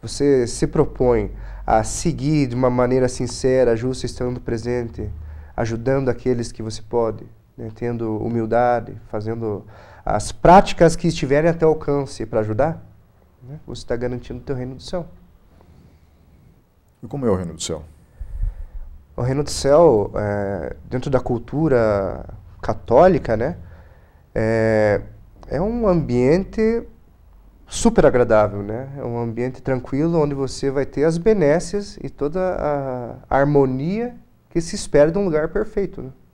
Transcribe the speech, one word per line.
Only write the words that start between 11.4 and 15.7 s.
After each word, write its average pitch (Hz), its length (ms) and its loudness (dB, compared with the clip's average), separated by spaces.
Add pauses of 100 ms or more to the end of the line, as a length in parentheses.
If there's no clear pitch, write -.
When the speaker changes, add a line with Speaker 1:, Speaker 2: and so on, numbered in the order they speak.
Speaker 1:
até 165 140 -2
alcance 143 600 0
pra 110 160 -2
ajudar, 123 400 0 (680)
né? 143 200 -16
Você - 180 -12
tá 123 120 -4
garantindo 123 420 -6
o 120 40 -16
teu 143 120 -6
reino 127 220 -8
do - 60 -18
céu. 175 240 -6 (2000)